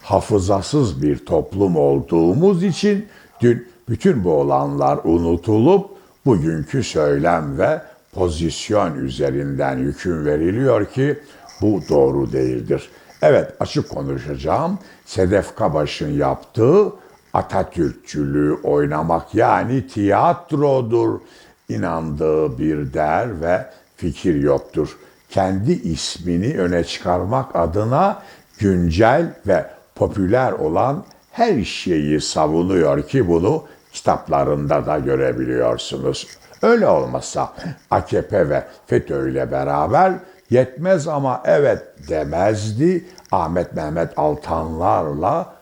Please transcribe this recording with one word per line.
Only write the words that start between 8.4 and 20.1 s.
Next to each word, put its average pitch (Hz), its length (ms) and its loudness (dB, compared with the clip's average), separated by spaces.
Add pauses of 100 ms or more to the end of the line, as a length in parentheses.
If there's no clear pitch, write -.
üzerinden 67 840 -4
hüküm 76 480 -4
veriliyor 101 600 2
ki 135 340 -2 (420)
bu 101 280 2
doğru 69 420 2
değildir. 64 580 -4 (320)
Evet, 135 380 2
açık 113 300 -4
konuşacağım. 110 920 -4 (260)
Sedef 92 500 0
Kabaş'ın 76 560 -2
yaptığı 120 840 2 (400)
Atatürkçülüğü 73 1200 -2 (100)
oynamak 76 720 -2
yani 113 520 2
tiyatrodur. 117 1300 0 (500)